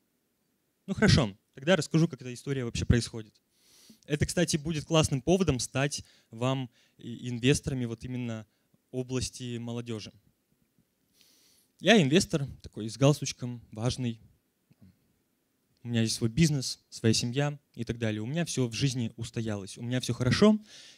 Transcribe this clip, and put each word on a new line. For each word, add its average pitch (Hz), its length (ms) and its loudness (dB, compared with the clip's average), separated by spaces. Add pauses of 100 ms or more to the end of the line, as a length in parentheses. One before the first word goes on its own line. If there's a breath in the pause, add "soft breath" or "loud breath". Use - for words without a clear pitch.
(840)
Ну 196 80 -8
хорошо, 151 420 4 (200)
тогда 151 200 2
расскажу, 160 320 2
как 131 140 -14
эта 123 100 -10
история 135 320 -6
вообще - 220 -4
происходит. 113 480 2 (720 soft breath)
Это, 151 200 -2
кстати, 170 320 0
будет 147 280 -6
классным 151 360 2
поводом 165 380 2
стать - 440 -2 (260 soft breath)
вам 127 400 -4 (280 soft breath)
и-, 120 320 -12
инвесторами 127 560 0
вот 113 180 -8
именно 120 420 -8 (460)
области 123 640 -6
молодежи. 117 540 -8 (1700 soft breath)
Я 220 220 6
инвестор, 143 460 2 (140)
такой 110 280 -10
с 110 80 -10
галстучком, 127 640 2 (100)
важный. 117 480 -4 (1600)
У 120 60 -12
меня 117 120 2
есть 110 140 0
свой 117 140 -2
бизнес, 147 500 0 (100)
своя 113 240 2
семья 143 460 -2 (160)
и 120 80 -10
так 117 140 -6
далее. 107 240 -4
У 107 40 -8
меня 156 200 -4
все 127 220 -2
в 113 60 -10
жизни 120 440 -2
устоялось, 110 600 -6
у 117 60 -12
меня 123 160 -2
все 123 140 -2
хорошо. 202 460 6 (380 loud breath)